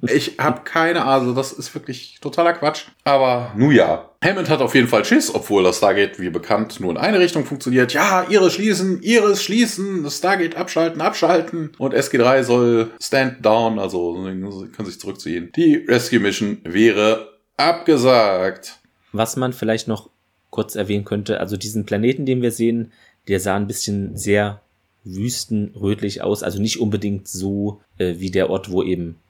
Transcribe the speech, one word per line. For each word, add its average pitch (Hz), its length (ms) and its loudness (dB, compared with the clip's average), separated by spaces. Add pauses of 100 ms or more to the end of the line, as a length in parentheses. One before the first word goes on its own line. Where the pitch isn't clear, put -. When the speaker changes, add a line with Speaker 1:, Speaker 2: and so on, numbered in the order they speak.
Speaker 1:
ich 120 340 -2
hab - 300 -2
keine 165 400 0
Ahnung, 131 280 2
das 131 200 -4
ist - 200 -14
wirklich - 460 -14
totaler 170 320 0
Quatsch. 151 320 -4 (180)
Aber 127 540 2
nu 131 140 4
ja. 82 400 4 (120)
Hammond 180 280 0
hat 151 100 2
auf 123 140 0
jeden 120 120 6
Fall 110 200 4
Schiss, - 280 2
obwohl 101 280 2
das 90 160 4
Stargate, 101 420 2
wie 90 80 -4
bekannt, 101 520 -2
nur 95 100 -4
in 82 80 -4
eine 196 200 0
Richtung 170 280 2
funktioniert. 127 480 0
Ja, 185 340 2
Iris 190 260 4
schließen, 190 480 -2
Iris 208 400 2
schließen, 196 640 -2
das 143 140 -8
Stargate 180 400 -2
abschalten, 165 420 -2
abschalten. 165 760 0
Und 131 160 -2
S 135 160 0
G 131 80 0
drei 127 240 4
soll 120 480 2 (100)
stand 131 440 -2
down, 110 340 4
also 90 360 -2
können 95 680 -10
sich 90 160 -14
zurückziehen. 87 560 -8
Die 156 200 6
Rescue 120 440 2
Mission 101 440 -2
wäre 107 760 2 (180)
abgesagt. 120 1200 2 (320)
Speaker 2:
Was 110 240 -2
man 127 180 -2
vielleicht 110 340 -2
noch 110 220 -6 (400)
kurz - 260 -6
erwähnen 101 300 -2
könnte, 104 340 -4
also 98 160 -6
diesen 107 300 -6
Planeten, 123 400 0
den 127 160 0
wir 120 100 0
sehen, 113 400 -2 (360)
der 98 120 0
sah 95 160 -2
ein 101 100 -2
bisschen 101 520 -6
sehr 104 420 0 (480)
wüstenrötlich 104 1120 -4
aus, 101 200 -2
also 98 180 -4
nicht 110 200 -2
unbedingt 101 480 -4
so, 101 520 -6 (160)
äh, 90 220 -2
wie 95 140 -6
der 92 180 0
Ort, 92 220 -6
wo 90 100 0
eben 85 480 -4